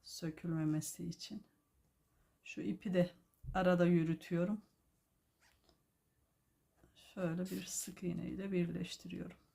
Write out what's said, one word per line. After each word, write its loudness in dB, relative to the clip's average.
Sökülmemesi -2
için. -10
Şu -10
ipi -2
de 4
arada 6
yürütüyorum. 4
Şöyle -4
bir -4
sık -8
iğne -4
ile -6
birleştiriyorum. -4